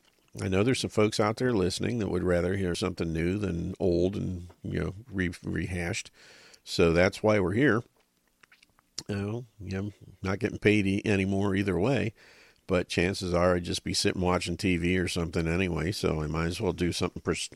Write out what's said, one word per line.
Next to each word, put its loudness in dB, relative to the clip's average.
I -2
know 2
there's 0
some -2
folks 2
out 2
there 0
listening 0
that -2
would -2
rather 2
hear -2
something -2
new 0
than -4
old 2
and, -6
you -4
know, -4
re-, -2
rehashed. -6
So 4
that's 2
why 4
we're 0
here. 4
You -6
know, -6
yeah, -6
I'm -6
not -2
getting -2
paid 6
e-, 0
anymore 2
either 0
way, 0
but 0
chances 0
are 4
I'd -2
just -4
be -4
sitting 0
watching 0
T 2
V 0
or 0
something -2
anyway, -2
so -2
I -4
might -2
as -4
well 0
do -2
something -4
pers-, -4